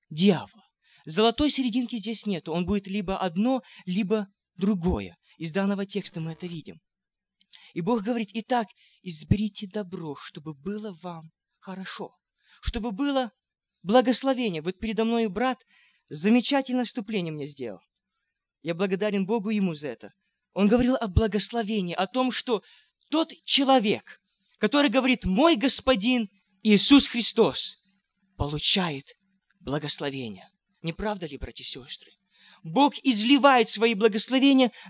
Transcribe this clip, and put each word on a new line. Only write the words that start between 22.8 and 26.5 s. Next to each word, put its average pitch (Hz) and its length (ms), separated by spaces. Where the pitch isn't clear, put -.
тот 320 220
человек, 247 760
который 285 320
говорит: 254 340
«Мой 254 320
Господин 240 720